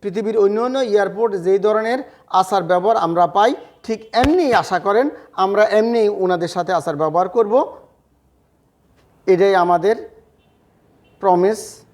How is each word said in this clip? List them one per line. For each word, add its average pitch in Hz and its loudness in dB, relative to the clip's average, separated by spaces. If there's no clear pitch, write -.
পৃথিবীর 202 -4
অন্য 208 2
অন্য 254 -2
এয়ারপোর্ট 208 0
যেই 185 0
ধরনের 220 0
আচার 185 0
ব্যবহার 180 2
আমরা 170 0
পাই, 202 2
ঠিক 220 -8
এমনি 285 2
আশা 180 0
করেন 202 0
আমরা 196 0
এমনি 220 0
ওনাদের 180 -2
সাথে 175 -6
আচার 160 -2
ব্যবহার 160 -2
করব, 226 0
এটাই 190 4
আমাদের 180 0
প্রমিস। 196 0